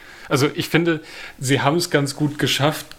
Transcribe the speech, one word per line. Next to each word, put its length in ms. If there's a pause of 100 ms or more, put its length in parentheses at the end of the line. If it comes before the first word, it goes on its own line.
(280)
Also 260
ich 160
finde, 300 (400)
sie 220
haben 160
es 120
ganz 260
gut 220
geschafft, 480 (140)